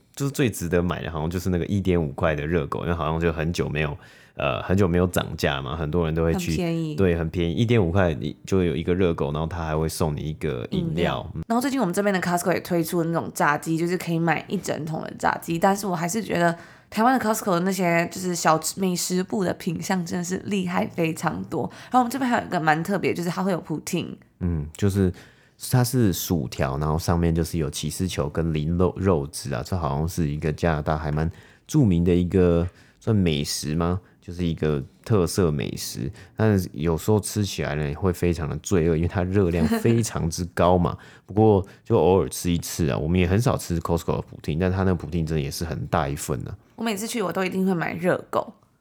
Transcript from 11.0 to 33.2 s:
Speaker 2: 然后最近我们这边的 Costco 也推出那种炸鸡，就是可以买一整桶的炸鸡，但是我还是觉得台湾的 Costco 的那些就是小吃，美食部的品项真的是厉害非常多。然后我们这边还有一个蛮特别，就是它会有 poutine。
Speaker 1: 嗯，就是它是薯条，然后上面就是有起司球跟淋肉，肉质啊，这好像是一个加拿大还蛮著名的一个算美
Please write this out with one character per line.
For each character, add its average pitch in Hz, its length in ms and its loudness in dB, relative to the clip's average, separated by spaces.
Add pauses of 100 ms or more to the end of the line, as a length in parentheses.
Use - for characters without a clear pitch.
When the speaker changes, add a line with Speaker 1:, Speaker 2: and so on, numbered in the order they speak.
Speaker 2:
然 226 100 -2
后 240 40 0
最 269 100 -2
近 269 80 -2
我 233 60 0
们 175 100 -2
这 202 80 0
边 202 100 2
的 185 80 0
Costco 175 320 0
也 156 60 0
推 170 240 0
出 165 220 0
那 165 80 -2
种 143 200 -2
炸 151 240 2
鸡， 165 220 -2
就 170 80 0
是 180 100 0
可 170 140 -4
以 165 80 0
买 165 300 0
一 - 80 -4
整 - 280 -4
桶 160 180 -6
的 - 180 -10
炸 - 200 0
鸡， 170 160 -4
但 196 200 4
是 208 100 -6
我 185 80 -2
还 170 140 -4
是 220 120 -4
觉 185 160 -4
得 170 200 2 (340)
台 214 120 0
湾 254 160 6
的 - 40 -2
Costco 214 280 -2
的 170 100 2
那 185 100 0
些 175 400 2
就 - 80 -10
是 185 160 -2
小 160 240 2
吃， - 220 -6
美 185 160 0
食 180 260 0
部 196 220 -2
的 175 80 0
品 175 300 -4
项 185 240 -2
真 185 120 -4
的 175 60 -4
是 185 220 -4
厉 190 200 -2
害 185 200 -2
非 160 260 -2
常 165 320 -6
多。 165 260 -4 (140)
然 - 80 -20
后 254 60 6
我 254 40 4
们 240 80 -2
这 269 80 -6
边 262 120 0
还 240 100 2
有 - 60 -6
一 - 20 -12
个 180 100 -2
蛮 156 240 2
特 180 160 -2
别， 135 140 0
就 175 100 -4
是 170 60 -4
它 180 140 -2
会 190 100 0
有 160 100 -2
poutine。 139 540 -6 (240)
Speaker 1:
嗯， 85 340 0
就 101 140 2
是 95 240 2 (580)
它 123 140 4
是 120 300 2
薯 76 340 -2
条， 69 300 -2
然 76 100 0
后 76 100 2
上 85 220 2
面 85 140 4
就 82 100 2
是 85 140 -4
有 73 100 0
起 76 220 -6
司 92 180 -4
球 73 180 -2
跟 80 280 -2
淋 78 240 0
肉， 90 180 2
肉 90 300 2
质 - 260 -10
啊， 60 100 -4
这 - 140 -4
好 71 220 -2
像 80 100 0
是 82 220 -2
一 73 80 -4
个 78 120 -2
加 85 220 0
拿 76 80 -2
大 78 160 -2
还 78 160 -4
蛮 78 180 0 (360)
著 151 180 2
名 87 180 4
的 87 120 4
一 90 100 4
个 87 420 4 (320)
算 113 160 -2
美 80 300 2